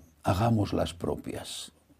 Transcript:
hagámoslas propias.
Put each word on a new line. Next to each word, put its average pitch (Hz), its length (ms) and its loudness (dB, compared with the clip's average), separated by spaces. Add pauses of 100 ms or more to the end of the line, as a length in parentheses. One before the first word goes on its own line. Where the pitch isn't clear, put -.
(240)
hagámoslas 104 680 2
propias. - 800 -6 (280)